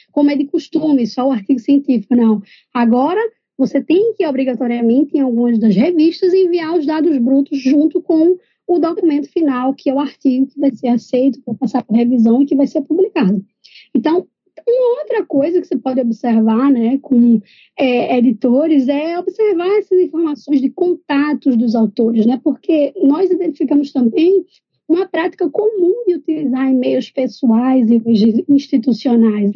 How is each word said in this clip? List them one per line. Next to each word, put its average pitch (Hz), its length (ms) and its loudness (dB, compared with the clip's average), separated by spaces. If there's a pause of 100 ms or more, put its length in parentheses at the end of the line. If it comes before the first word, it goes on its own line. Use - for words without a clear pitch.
(120)
Como 294 180 2
é 285 60 -2
de 285 80 0
costume, 294 600 -2
só 254 220 -2
o 269 40 0
artigo 240 260 -2
científico, 269 560 0
não. 220 280 2 (320)
Agora, 247 460 0 (360)
você 269 240 -2
tem 403 320 0
que, 381 140 -4
obrigatoriamente, 254 880 -2
em 285 40 0
algumas 240 380 0
das 208 160 2
revistas, 339 600 2
enviar 349 440 0
os 294 60 -2
dados 311 320 0
brutos 269 420 0
junto 285 440 0
com 330 340 2 (340)
o 349 80 2
documento 311 520 -2
final, 269 420 -2
que - 160 -4
é 269 60 -2
o 277 40 0
artigo 269 480 -2
que - 140 -14
vai 277 100 2
ser - 180 -8
aceito, 247 520 -2
que - 60 -18
vai 240 80 -6
passar 254 280 -4
por 214 140 -2
revisão 240 460 2
e - 20 4
que 285 100 -2
vai 277 120 2
ser 294 160 -4
publicado. 285 600 0 (540)
Então, 311 300 -2 (420)
uma 494 320 0
outra 453 240 -4
coisa 311 340 -2
que - 80 -4
você - 100 -6
pode 254 260 -4
observar, 226 680 0
né, 240 280 0
com, 240 420 2 (380)
é, 254 400 0
editores 262 680 2
é 311 320 -4
observar 370 600 -2
essas 381 200 0
informações 294 640 -2
de 262 80 -2
contatos 294 880 -2
dos 226 180 0
autores, 226 520 0
né, 247 180 0
porque 294 480 0 (100)
nós 330 280 2
identificamos 302 600 -2
também 311 540 2 (420)
uma 349 200 0
prática 349 420 -4
comum 415 580 0
de 359 100 0
utilizar 269 540 -4
e-mails 262 400 -2
pessoais 254 800 0
e 240 40 4
e-mails 226 560 2
institucionais. 226 1040 0